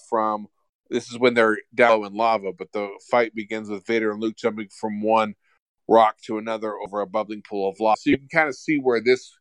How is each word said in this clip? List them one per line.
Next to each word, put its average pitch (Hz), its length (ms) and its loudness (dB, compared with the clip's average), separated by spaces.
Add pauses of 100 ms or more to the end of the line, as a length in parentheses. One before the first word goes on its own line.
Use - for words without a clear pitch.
from, 107 400 -2 (420)
this 120 200 -4
is 120 80 -12
when 123 160 4
they're 110 240 4 (160)
down 113 300 4
in 101 100 -10
lava, 107 380 0
but 92 200 -14
the 101 160 -4 (220)
fight 117 240 2
begins 110 340 -8
with 101 180 -10
Vader 110 260 0
and 104 80 -10
Luke 110 160 -4
jumping 107 320 -6 (120)
from 107 220 -6
one 110 320 2 (540)
rock 110 280 6 (100)
to 110 120 -6
another 110 400 -6
over 101 220 -6
a 101 60 -4
bubbling 104 360 -6
pool 98 260 -6
of 92 120 -8
lava. 107 180 2
So - 120 -2
you 139 80 2
can 139 100 -20
kinda 156 240 -4
see 151 260 -6
where 127 220 0
this 127 400 0